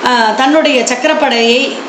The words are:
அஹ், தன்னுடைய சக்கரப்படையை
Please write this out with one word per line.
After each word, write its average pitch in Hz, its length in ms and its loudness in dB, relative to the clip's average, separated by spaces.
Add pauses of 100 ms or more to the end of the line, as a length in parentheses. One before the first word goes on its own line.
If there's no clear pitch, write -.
அஹ், 240 320 0
தன்னுடைய 277 460 2
சக்கரப்படையை 254 920 0 (120)